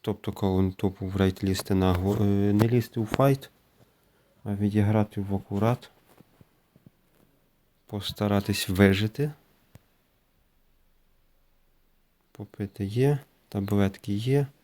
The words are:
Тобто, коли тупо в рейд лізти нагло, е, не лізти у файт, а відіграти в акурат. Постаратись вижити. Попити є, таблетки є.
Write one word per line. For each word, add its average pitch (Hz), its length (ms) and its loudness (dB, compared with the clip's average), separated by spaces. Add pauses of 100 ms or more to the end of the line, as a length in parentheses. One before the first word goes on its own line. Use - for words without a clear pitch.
Тобто, 101 320 -6
коли 95 400 0
тупо 95 340 -4
в 95 100 -6
рейд 95 280 2
лізти 95 300 -2
нагло, 92 460 2
е, 101 320 2
не 107 160 4
лізти 120 320 0
у 107 60 -2
файт, 139 440 0 (920)
а 104 100 -4
відіграти 104 640 0
в 98 140 -6
акурат. 104 560 -2 (2000)
Постаратись 101 840 -2
вижити. 101 640 2 (3000)
Попити - 520 -10
є, 131 340 0 (300)
таблетки 101 640 -2
є. 127 340 0 (180)